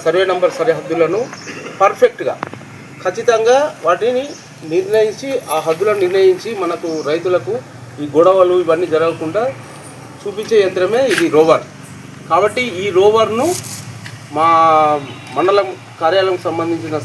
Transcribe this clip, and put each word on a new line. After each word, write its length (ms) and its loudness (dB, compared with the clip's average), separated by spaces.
సర్వే 260 2
నంబర్ 280 0
సరిహద్దులను 600 0
పర్ఫెక్ట్గా, 540 2
ఖచ్చితంగా 540 2
వాటిని 400 0
నిర్ణయించి, 580 0
ఆ 60 0
హద్దులను 380 0
నిర్ణయించి 440 2
మనకు 240 -6
రైతులకు 440 -2
ఈ 120 -6
గొడవలు 480 4
ఇవన్నీ 320 0
జరగకుండా 480 -2
చూపించే 400 -4
యంత్రమే 400 0
ఇది 120 2
రోవర్. 300 4
కాబట్టి 340 0
ఈ 20 -4
రోవర్ను 500 4
మా 100 4
మండలం 320 2
కార్యాలయం 460 2
సంబంధించిన 580 -4